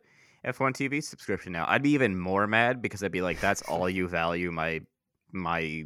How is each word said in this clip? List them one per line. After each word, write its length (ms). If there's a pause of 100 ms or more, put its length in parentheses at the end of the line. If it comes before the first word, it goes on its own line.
(440)
F 160
one 120
T 140
V 140
subscription 520
now," 160
I'd 140
be 80
even 260
more 300
mad 340
because 220
I'd 80
be 120
like, 180
"That's 220
all 280
you 160
value 460
my, 300 (500)
my 540